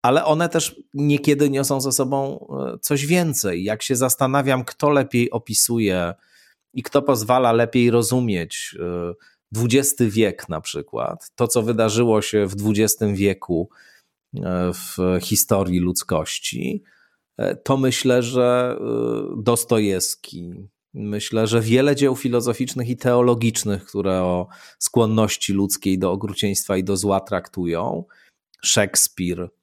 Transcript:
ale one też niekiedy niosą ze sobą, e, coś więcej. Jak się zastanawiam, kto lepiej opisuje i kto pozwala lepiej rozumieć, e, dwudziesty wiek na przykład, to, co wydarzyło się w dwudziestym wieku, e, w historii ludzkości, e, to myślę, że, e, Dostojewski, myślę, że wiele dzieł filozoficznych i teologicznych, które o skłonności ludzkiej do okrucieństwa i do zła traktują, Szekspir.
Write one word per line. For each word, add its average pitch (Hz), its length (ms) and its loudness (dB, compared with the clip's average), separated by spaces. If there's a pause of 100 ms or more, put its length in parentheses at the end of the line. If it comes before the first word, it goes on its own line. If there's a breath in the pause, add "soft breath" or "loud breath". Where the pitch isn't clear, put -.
ale 135 220 4
one 156 240 2
też - 280 -2 (180)
niekiedy 143 560 2
niosą 135 300 0
ze 135 120 -2
sobą, 135 540 -2 (280)
e, - 40 -16
coś 143 280 -2
więcej. 143 580 0
Jak 107 180 -4
się 131 140 0
zastanawiam, 131 680 0
kto - 260 0
lepiej 127 400 2
opisuje 104 840 0 (580 soft breath)
i 127 100 -8
kto - 200 0
pozwala 123 500 2
lepiej 117 380 4
rozumieć, 113 880 -2
e, 87 340 -6 (380 soft breath)
dwudziesty 120 580 2
wiek 104 380 0
na 78 120 -6
przykład, - 760 -8
to, 120 140 0
co 117 140 2
wydarzyło 110 600 2
się 104 240 0
w 95 80 -6
dwudziestym 104 600 0
wieku, 92 540 0 (680 soft breath)
e, 90 360 -2
w - 240 -10 (240)
historii 95 600 0
ludzkości, - 1000 -4 (560 soft breath)
e, 95 180 -4
to 135 200 0
myślę, 127 460 2
że, 123 580 0
e, 117 640 -4
Dostojewski, 98 1300 -2 (260)
myślę, 107 520 -2
że 113 140 2
wiele 127 360 4
dzieł 139 200 2
filozoficznych 120 720 -2
i 123 80 -4
teologicznych, 117 880 2
które 95 380 -2
o 90 240 0 (320 loud breath)
skłonności 110 720 2
ludzkiej 98 460 0
do 92 140 0
okrucieństwa 101 640 -2
i 95 80 0
do 98 120 0
zła 98 240 2
traktują, 90 840 -4 (580 soft breath)
Szekspir. 87 840 0 (140)